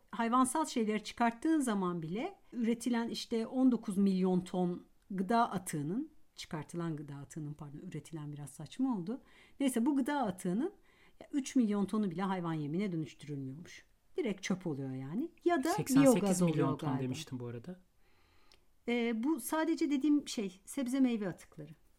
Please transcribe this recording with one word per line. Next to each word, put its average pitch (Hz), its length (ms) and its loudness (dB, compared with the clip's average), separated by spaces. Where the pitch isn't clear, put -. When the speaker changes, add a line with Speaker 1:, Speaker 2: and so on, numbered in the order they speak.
Speaker 1:
hayvansal 254 540 2
şeyleri 214 380 0
çıkarttığın 233 560 2
zaman 190 420 0
bile 214 340 -4
üretilen 233 580 0
işte 220 380 -2
on 262 240 4
dokuz 220 260 -2
milyon 185 440 4
ton 180 440 -2
gıda 190 400 2
atığının, 185 580 -4
çıkartılan 165 600 -6
gıda 143 200 -10
atığının, 147 380 -10
pardon, 147 260 -14
üretilen 156 540 -10
biraz 143 160 -10
saçma 240 480 -2
oldu. 190 240 -6
Neyse 254 260 2
bu 285 100 4
gıda 285 300 0
atığının 208 460 -2
üç 277 220 -2
milyon 208 300 2
tonu 208 260 0
bile 165 100 -4
hayvan 185 320 0
yemine 160 380 -2
dönüştürülmüyormuş. 143 920 -8
Direkt 226 260 -2
çöp 185 240 -2
oluyor 135 280 -4
yani. 156 340 -6
Ya 339 180 4
da 320 100 2
Speaker 2:
Seksen - 20 2
sekiz 269 200 2
milyon 269 200 10
Speaker 1:
biyogaz 180 260 2
oluyor 143 360 2
Speaker 2:
ton 156 120 -4
Speaker 1:
galiba. 131 140 -2
Speaker 2:
demiştim 127 360 -6
bu 120 80 -8
arada. 120 320 -12
Speaker 1:
Ee, 233 360 0
bu 294 160 2
sadece 320 520 0
dediğim 294 360 4
şey 196 380 -6
sebze 269 340 -2
meyve 233 280 4
atıkları. 156 440 -10